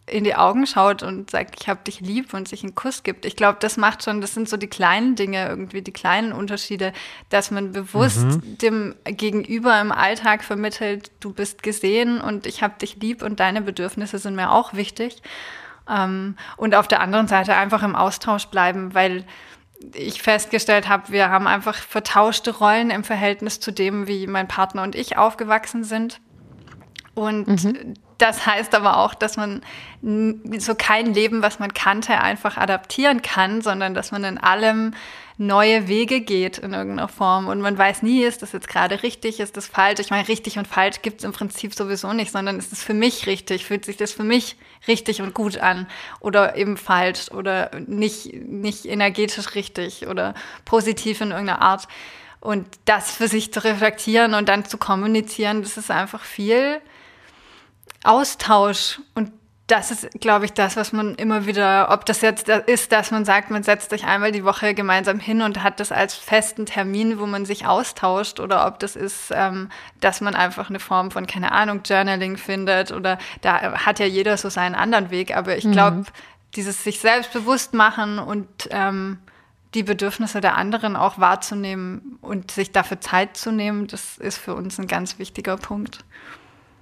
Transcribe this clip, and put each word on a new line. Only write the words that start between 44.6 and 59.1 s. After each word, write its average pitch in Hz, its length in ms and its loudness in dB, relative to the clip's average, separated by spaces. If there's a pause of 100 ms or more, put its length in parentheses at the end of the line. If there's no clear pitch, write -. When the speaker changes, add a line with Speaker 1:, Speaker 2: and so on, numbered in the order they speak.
Speaker 1:
richtig 220 340 0
und 196 120 -6
gut 202 240 -2
an? 185 300 0 (340)
Oder 202 340 2
eben 196 220 -2
falsch 185 540 0
oder 190 380 -4 (160)
nicht, 214 480 -4 (120)
nicht 202 400 -8
energetisch 208 720 -2
richtig 180 520 -8
oder 190 280 -4 (280)
positiv 214 560 0
in 208 120 -4
irgendeiner 185 300 -2
Art? 190 260 4 (520)
Und 202 260 -4 (200)
das 208 260 2
für 226 160 -2
sich 214 260 -2
zu 208 80 -4
reflektieren 214 720 4
und 208 120 0
dann 202 160 4
zu - 140 -10
kommunizieren, 214 840 0
das 208 140 -10
ist 214 140 -6
einfach 196 320 -2
viel 254 560 0 (1200)
Austausch. 220 1000 4 (140)